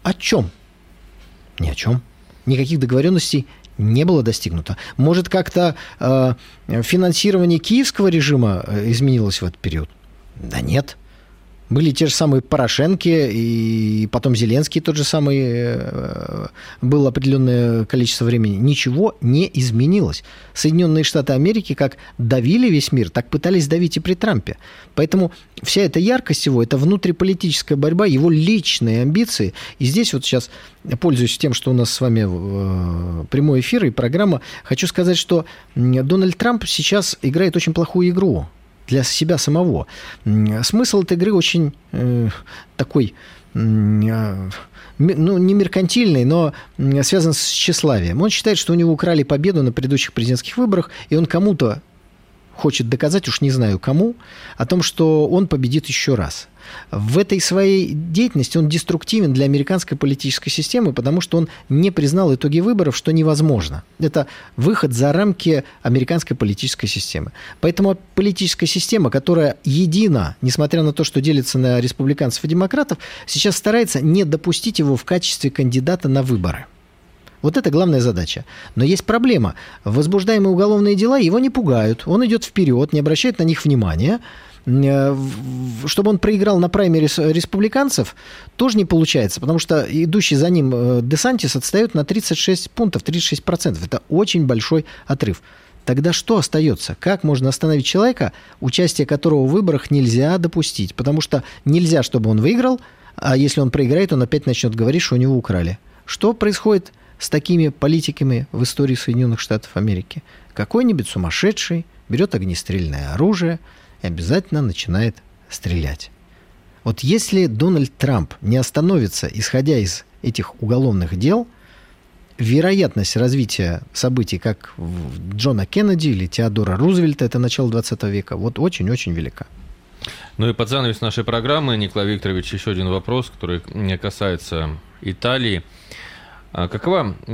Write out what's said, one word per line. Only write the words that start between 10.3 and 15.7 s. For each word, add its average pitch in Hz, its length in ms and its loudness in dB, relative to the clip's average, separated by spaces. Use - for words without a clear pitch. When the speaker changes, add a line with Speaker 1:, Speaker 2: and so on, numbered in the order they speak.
Speaker 1:
Да - 260 -10
нет. 139 360 -2
Были 147 220 2
те 156 160 0
же 139 80 -2
самые 143 280 2
Порошенки, 151 680 0
и 113 1040 0
потом 123 240 0
Зеленский 120 440 0
тот 156 140 -2
же 151 80 -2
самый, 143 400 0
э, 117 1040 -4